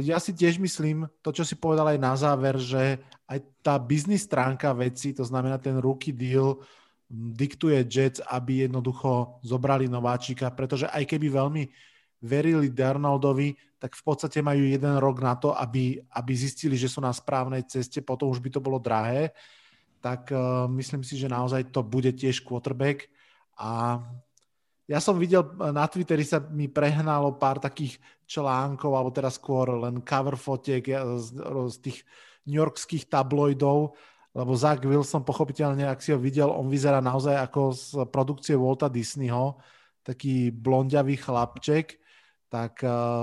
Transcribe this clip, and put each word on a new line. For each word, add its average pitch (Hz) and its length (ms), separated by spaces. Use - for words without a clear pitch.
ja 160 160
si 180 160
tiež 170 240
myslím, 160 480
to, 156 80
čo 156 160
si - 80
povedal 156 400
aj 143 80
na 131 160
záver, 135 400
že 131 400
aj 135 80
tá 143 160
biznis 151 480
stránka 131 480
veci, 127 400
to 139 80
znamená 131 400
ten 131 160
rookie 135 320
deal, 131 480
m, 113 320
diktuje 139 480
Jets, 131 320
aby 131 320
jednoducho 127 800
zobrali 131 400
nováčika, 123 640
pretože 131 400
aj 143 160
keby 151 240
veľmi 139 340
verili 143 560
Darnoldovi, 139 800
tak - 160
v - 80
podstate 151 400
majú 143 240
jeden 139 320
rok 131 240
na 127 160
to, 147 160
aby, 127 480
aby 123 160
zistili, 135 400
že 127 160
sú - 80
na 127 160
správnej 131 480
ceste, 131 400
potom 131 240
už 127 160
by 131 80
to 139 80
bolo 135 240
drahé. 117 480
Tak, 127 320
eh, 127 320
myslím 131 400
si, 135 80
že 135 160
naozaj 127 400
to 127 160
bude 127 240
tiež 127 320
quarterback. 131 640
A 117 480
ja 147 80
som 202 160
videl, 175 320
eh, 156 240
na 147 160
Twitteri 160 400
sa 151 160
mi 147 240
prehnalo 147 720
pár 135 240
takých 139 400
článkov, 139 720
alebo 127 160
teda 131 160
skôr 127 480
len 120 240
cover 135 320
fotiek, 131 560
eh, 135 80
z, 117 160
z 117 80
tých 127 200
newyorských 156 560
tabloidov, 143 880
lebo 127 240
Zach 139 240
Wilson, 139 400
pochopiteľne, 139 640
ak 131 160
si - 80
ho 147 80
videl, 135 320
on 131 160
vyzerá 139 320
naozaj 131 480
ako 143 240
z 127 160
produkcie 139 480
Walta 131 320
Disneyho, 123 640
taký 127 480
blondiavý 131 640
chlapček, 131 880
tak, 117 320
eh, 127 100